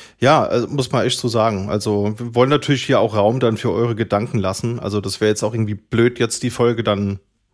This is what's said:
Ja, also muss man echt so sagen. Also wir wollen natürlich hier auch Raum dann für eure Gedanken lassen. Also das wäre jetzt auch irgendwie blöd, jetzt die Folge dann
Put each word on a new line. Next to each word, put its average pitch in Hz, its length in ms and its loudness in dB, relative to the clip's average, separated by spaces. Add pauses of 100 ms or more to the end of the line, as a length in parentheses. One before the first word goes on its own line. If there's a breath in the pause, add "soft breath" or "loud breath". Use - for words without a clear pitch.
(180 loud breath)
Ja, 131 260 4
also 117 240 0
muss 143 240 -4
man 113 140 2
echt 131 140 -2
so 127 80 -2
sagen. 107 420 0
Also 104 480 0
wir 120 160 -8
wollen 127 160 4
natürlich 143 340 0
hier 123 160 4
auch 110 140 2
Raum 110 240 4
dann 117 180 2
für 110 140 -2
eure 117 240 0
Gedanken 107 440 -2
lassen. 104 420 -4
Also 104 200 -4
das 95 200 -6
wäre 107 80 4
jetzt 107 140 0
auch 107 120 -2
irgendwie 107 200 -2
blöd, 117 440 0
jetzt - 240 -2
die 123 80 -2
Folge 120 320 0
dann 101 380 -2 (340)